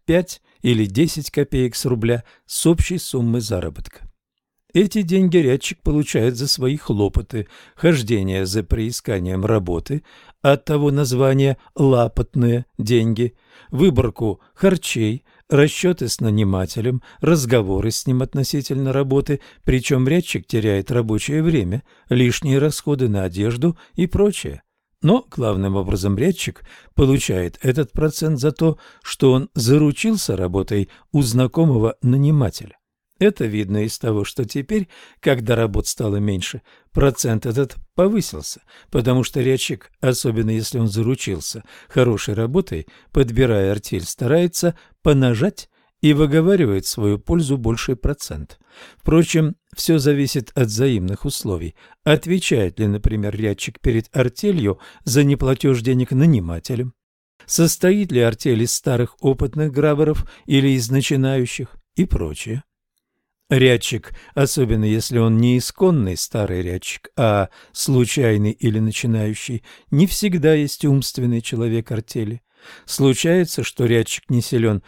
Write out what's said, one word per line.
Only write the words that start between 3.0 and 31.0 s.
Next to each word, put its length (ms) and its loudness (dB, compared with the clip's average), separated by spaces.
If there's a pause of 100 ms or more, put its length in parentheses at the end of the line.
заработка. 680 -8 (640)
Эти 300 0
деньги 340 2
рядчик 460 0
получает 520 0
за 120 -4
свои 300 -2
хлопоты, 680 -2 (280)
хождение 720 0
за 160 -2
приисканием 800 -4
работы, 580 -2 (380)
оттого 500 0
название 640 2 (180)
«лапотные 920 2 (120)
деньги», 600 0 (340)
выборку 720 0 (120)
«харчей», 720 0 (260)
расчеты 600 2
с 100 -6
нанимателем, 800 0 (200)
разговоры 680 2
с 160 -6
ним 160 0
относительно 720 -4
работы, 480 0 (240)
причем 460 0
рядчик 360 -2
теряет 460 -2
рабочее 500 -2
время, 420 0 (260)
лишние 480 2
расходы 500 0
на 160 -2
одежду 540 -2 (160)
и 140 0
прочее. 540 -2 (400)
Но 300 2
главным 460 -2
образом 400 -2
рядчик 460 -4 (320)
получает 640 0
этот 320 -2
процент 480 -2
за 100 0
то, 260 0 (260)
что 280 2
он 220 2
заручился 840 2
работой 540 -2 (240)